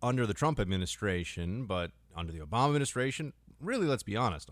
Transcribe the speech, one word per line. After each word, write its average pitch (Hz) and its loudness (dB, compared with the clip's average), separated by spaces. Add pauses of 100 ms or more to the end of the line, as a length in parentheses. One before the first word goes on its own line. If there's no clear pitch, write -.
under 123 2
the 101 0
Trump 147 2
administration, 92 -2
but 90 -2 (260)
under 82 -4
the 82 -8
Obama 110 2
administration, 139 0 (260)
really, 208 0
let's 135 2
be 101 -4
honest, 104 0